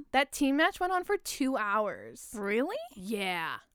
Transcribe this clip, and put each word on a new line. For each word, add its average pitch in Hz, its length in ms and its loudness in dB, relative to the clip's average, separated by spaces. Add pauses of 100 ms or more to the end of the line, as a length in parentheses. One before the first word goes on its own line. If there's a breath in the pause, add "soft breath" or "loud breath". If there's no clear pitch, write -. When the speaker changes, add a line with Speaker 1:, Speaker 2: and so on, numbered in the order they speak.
(120)
Speaker 1:
That 269 180 4
team 277 260 2
match 339 220 4
went 370 140 0
on 359 100 2
for 403 140 0
two 262 400 -2
hours. 202 800 -2
Speaker 2:
Really? 226 420 0 (180)
Speaker 1:
Yeah. 185 640 -4 (180)